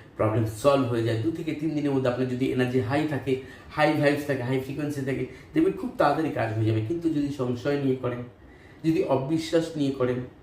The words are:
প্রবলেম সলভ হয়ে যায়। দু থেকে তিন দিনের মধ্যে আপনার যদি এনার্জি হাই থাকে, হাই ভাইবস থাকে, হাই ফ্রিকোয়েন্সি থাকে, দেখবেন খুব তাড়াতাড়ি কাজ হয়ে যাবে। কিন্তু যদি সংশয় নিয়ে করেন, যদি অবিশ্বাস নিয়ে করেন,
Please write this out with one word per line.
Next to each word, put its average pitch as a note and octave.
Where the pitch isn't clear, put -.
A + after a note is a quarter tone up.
প্রবলেম A2
সলভ C#3
হয়ে A#2
যায়। A2+
দু E3
থেকে D#3+
তিন D#3
দিনের D3
মধ্যে B2+
আপনার B2+
যদি B2+
এনার্জি B2+
হাই C#3+
থাকে, C3
হাই D#3
ভাইবস C#3+
থাকে, B2+
হাই C3
ফ্রিকোয়েন্সি D3
থাকে, B2+
দেখবেন E3
খুব -
তাড়াতাড়ি D3
কাজ A2+
হয়ে A2
যাবে। A2
কিন্তু E3
যদি C#3+
সংশয় C3+
নিয়ে C3
করেন, B2
যদি D#3+
অবিশ্বাস D#3+
নিয়ে C#3+
করেন, B2